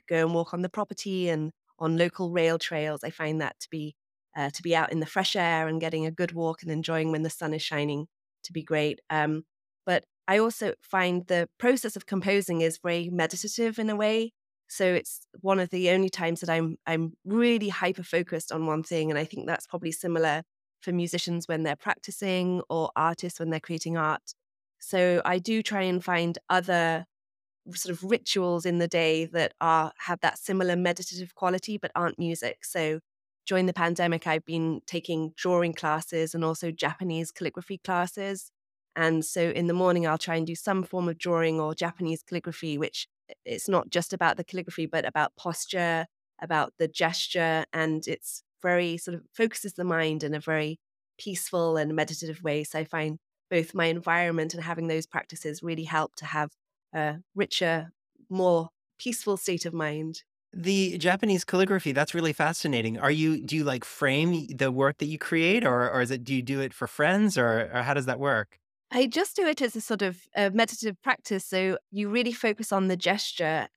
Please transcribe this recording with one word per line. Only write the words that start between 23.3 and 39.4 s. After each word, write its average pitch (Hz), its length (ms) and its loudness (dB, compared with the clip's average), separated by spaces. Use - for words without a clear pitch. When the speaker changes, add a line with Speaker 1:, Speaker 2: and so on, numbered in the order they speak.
Speaker 1:
when 165 100 -2
they're 156 100 -2
creating 170 380 -4
art. 156 360 -2
So 180 460 2
I 180 140 2
do 220 240 0
try 202 180 -2
and 180 220 2
find 170 340 0
other 175 560 2
sort 180 220 -4
of 175 80 -8
rituals 180 600 0
in 175 120 2
the 170 100 4
day 165 380 2
that 165 340 0
are, 160 400 4
have 175 220 -4
that - 160 0
similar 185 380 0
meditative 180 580 -2
quality, 185 440 -2
but - 180 -8
aren't 170 240 -2
music. 165 440 -4
So 160 360 -2
during 185 200 4
the 180 80 2
pandemic, 170 540 0
I've 160 180 0
been 160 400 -2
taking 160 500 -4
drawing 175 380 2
classes 160 640 -2
and 165 80 0
also 160 280 -2
Japanese 165 600 -4
calligraphy 180 460 -8
classes. 190 720 -4
And 165 280 4
so 170 260 0